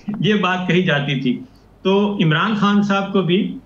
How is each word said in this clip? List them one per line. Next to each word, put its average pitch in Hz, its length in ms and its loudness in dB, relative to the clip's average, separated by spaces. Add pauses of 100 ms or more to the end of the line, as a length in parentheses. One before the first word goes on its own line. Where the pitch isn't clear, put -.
(220)
ये 202 120 2
बात 180 360 -2
कही 180 140 2
जाती 147 380 -2
थी। 120 240 -2 (380)
तो 202 380 2
इमरान 175 340 2
खान 202 280 2
साहब 196 300 0
को 196 80 2
भी, 185 340 0 (100)